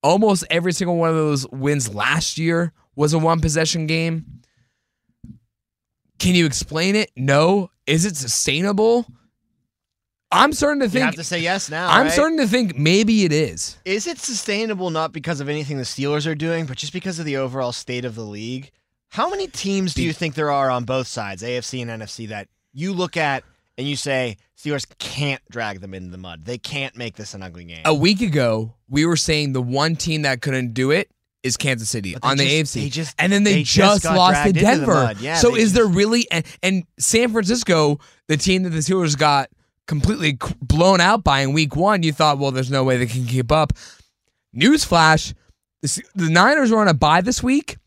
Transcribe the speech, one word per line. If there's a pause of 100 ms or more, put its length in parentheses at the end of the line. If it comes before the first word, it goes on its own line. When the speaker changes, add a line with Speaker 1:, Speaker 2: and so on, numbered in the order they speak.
Speaker 1:
Almost
every
single
one
of
those
wins
last
year (220)
was
a
one-possession
game. (1800)
Can
you
explain
it?
No. (160)
Is
it
sustainable? (1200)
I'm
starting
to
Speaker 2:
You
have
Speaker 1:
think
Speaker 2:
to
say
yes
now,
Speaker 1:
I'm
Speaker 2:
right?
Speaker 1:
starting
to
think
maybe
it
is.
Speaker 2:
Is
it
sustainable
not
because
of
anything
the
Steelers
are
doing,
but
just
because
of
the
overall
state
of
the
league? (380)
How
many
teams
do
Speaker 1:
The
Speaker 2:
you
think
there
are
on
both
sides,
A
F
C
and
N
F
C,
that (260)
you
look
at (360)
and
you
say, (220)
"Steelers (140)
can't (100)
drag
them
into
the
mud.
They
can't
make
this
an
ugly
game"?
Speaker 1:
A
week
ago, (120)
we
were
saying
the
one
team
that
couldn't
do
it (320)
is
Kansas
City
Speaker 2:
But
they
Speaker 1:
on
the
Speaker 2:
just,
Speaker 1:
A
F
C.
Speaker 2:
they
just,
Speaker 1:
And
then
they
Speaker 2:
they
just
Speaker 1:
just
Speaker 2:
got
Speaker 1:
lost
to
Speaker 2:
dragged
into
the
Speaker 1:
Denver. (120)
Speaker 2:
mud.
Yeah,
Speaker 1:
So
Speaker 2:
they
Speaker 1:
is
there
Speaker 2:
just
Speaker 1:
really,
and, (180)
and (140)
San
Francisco, (280)
the
team
that
the
Steelers
got (380)
completely
c-,
blown
out
by
in
week
one,
you
thought,
"Well,
there's
no
way
they
can
keep
up." (840)
Newsflash, (480)
the
S-, (120)
the
Niners
are
on
a
bye
this
week.